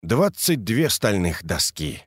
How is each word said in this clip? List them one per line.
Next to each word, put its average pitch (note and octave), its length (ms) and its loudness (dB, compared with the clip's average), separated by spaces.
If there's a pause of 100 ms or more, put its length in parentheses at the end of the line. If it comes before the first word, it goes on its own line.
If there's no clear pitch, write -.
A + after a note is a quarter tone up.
двадцать C3 600 0
две A#2+ 260 2
стальных F#2 540 0
доски. D#2+ 640 -4